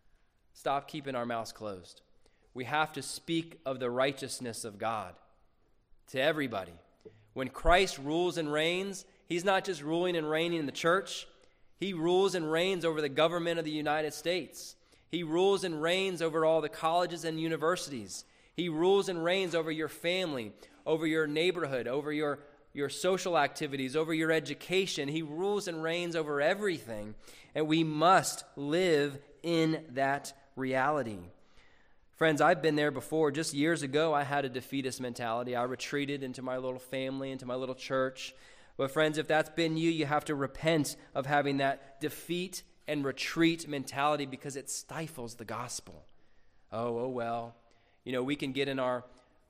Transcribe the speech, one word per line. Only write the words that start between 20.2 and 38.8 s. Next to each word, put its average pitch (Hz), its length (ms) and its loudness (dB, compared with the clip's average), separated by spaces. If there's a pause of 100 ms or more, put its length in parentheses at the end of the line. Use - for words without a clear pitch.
over 160 220 2
your 156 180 2
neighborhood, 151 640 0
over 147 240 -2
your, 147 280 0 (340)
your 139 160 -2
social 180 480 2
activities, 139 580 0
over 160 180 0
your 160 180 2
education. 160 760 0
He 156 140 -2
rules 185 460 -2
and 165 140 -6
reigns 170 340 -2
over 147 260 0
everything, 135 760 -2 (400)
and 156 120 0
we 160 160 6
must 156 600 4 (120)
live 147 640 2 (240)
in 160 500 0
that 135 420 -2 (220)
reality. 131 640 0 (1000)
Friends, 156 240 4
I've 160 200 6
been 156 140 4
there 147 160 2
before. 147 400 2
Just 160 220 -2
years 147 280 2
ago, 147 320 2
I 143 100 2
had 143 200 0
a 135 60 -2
defeatist 127 500 -6
mentality. 123 560 -2
I 120 80 2
retreated 139 580 -2
into 131 200 -8
my 127 160 -4
little 127 200 -4
family, 135 540 -6
into 131 140 -10
my 123 100 -4
little 131 200 -4
church. 131 600 -2 (400)
But 135 160 0